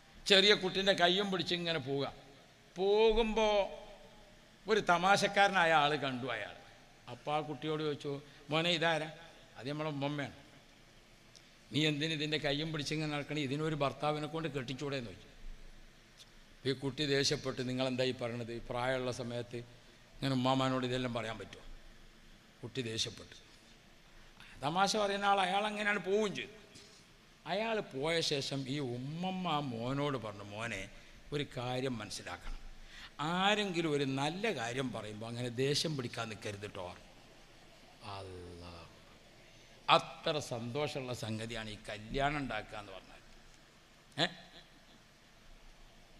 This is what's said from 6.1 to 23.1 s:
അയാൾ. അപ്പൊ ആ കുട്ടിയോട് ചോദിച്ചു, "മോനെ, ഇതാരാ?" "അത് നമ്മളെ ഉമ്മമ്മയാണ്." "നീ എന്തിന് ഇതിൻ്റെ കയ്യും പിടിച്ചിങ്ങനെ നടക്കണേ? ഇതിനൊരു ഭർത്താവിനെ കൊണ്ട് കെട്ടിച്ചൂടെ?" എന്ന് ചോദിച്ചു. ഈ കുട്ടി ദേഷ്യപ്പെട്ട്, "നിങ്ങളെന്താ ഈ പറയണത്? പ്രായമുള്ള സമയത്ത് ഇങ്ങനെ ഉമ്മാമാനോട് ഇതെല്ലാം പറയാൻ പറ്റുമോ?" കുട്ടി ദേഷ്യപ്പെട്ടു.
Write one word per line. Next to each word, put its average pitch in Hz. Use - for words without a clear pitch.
അയാൾ. 104
അപ്പൊ 123
ആ 156
കുട്ടിയോട് 151
ചോദിച്ചു, 143
"മോനെ, 165
ഇതാരാ?" 160
"അത് 117
നമ്മളെ 151
ഉമ്മമ്മയാണ്." 139
"നീ 156
എന്തിന് 151
ഇതിൻ്റെ 151
കയ്യും 147
പിടിച്ചിങ്ങനെ 151
നടക്കണേ? 147
ഇതിനൊരു 151
ഭർത്താവിനെ 151
കൊണ്ട് 160
കെട്ടിച്ചൂടെ?" 139
എന്ന് 117
ചോദിച്ചു. -
ഈ 139
കുട്ടി 139
ദേഷ്യപ്പെട്ട്, 135
"നിങ്ങളെന്താ 127
ഈ 127
പറയണത്? 117
പ്രായമുള്ള 127
സമയത്ത് 120
ഇങ്ങനെ -
ഉമ്മാമാനോട് 131
ഇതെല്ലാം 127
പറയാൻ 110
പറ്റുമോ?" -
കുട്ടി 123
ദേഷ്യപ്പെട്ടു. 110